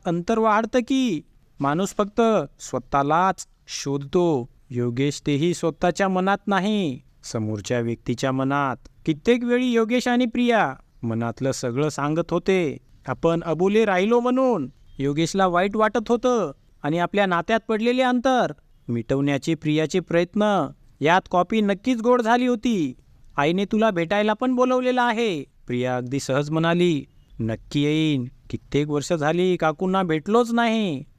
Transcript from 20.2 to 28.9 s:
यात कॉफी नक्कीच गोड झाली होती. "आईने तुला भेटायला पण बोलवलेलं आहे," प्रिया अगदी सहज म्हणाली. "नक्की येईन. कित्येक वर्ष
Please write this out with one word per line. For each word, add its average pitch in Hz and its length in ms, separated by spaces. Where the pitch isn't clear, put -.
यात 170 200
कॉफी 185 300
नक्कीच 208 400
गोड 247 200
झाली 247 260
होती. 208 460
"आईने 170 280
तुला 220 260
भेटायला 202 420
पण 254 220
बोलवलेलं 254 460
आहे," 220 420
प्रिया 123 300
अगदी 127 220
सहज 143 300
म्हणाली. 165 560
"नक्की 113 440
येईन. 151 420
कित्येक 147 400
वर्ष 147 240